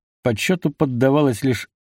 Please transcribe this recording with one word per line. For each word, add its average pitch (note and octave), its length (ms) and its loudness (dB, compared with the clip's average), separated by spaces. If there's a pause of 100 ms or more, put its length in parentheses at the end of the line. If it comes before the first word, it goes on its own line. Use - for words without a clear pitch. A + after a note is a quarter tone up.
(240)
подсчету D3+ 480 -2
поддавалось C3+ 720 0
лишь C3 240 -2 (140)